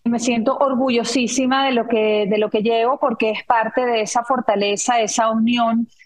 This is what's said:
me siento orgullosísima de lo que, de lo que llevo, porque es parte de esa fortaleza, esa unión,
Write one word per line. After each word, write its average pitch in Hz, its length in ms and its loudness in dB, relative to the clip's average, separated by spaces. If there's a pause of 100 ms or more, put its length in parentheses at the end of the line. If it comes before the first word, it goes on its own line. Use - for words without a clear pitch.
me 233 140 0
siento 233 380 0
orgullosísima 262 1080 0
de 269 60 0
lo 233 140 0
que, 214 420 2
de 214 100 0
lo 208 120 0
que 220 120 0
llevo, 233 360 2
porque 226 320 0
es 208 140 -6
parte 233 420 0
de 233 140 0
esa 233 240 -2
fortaleza, 202 760 0
esa 220 320 0
unión, 226 560 0 (200)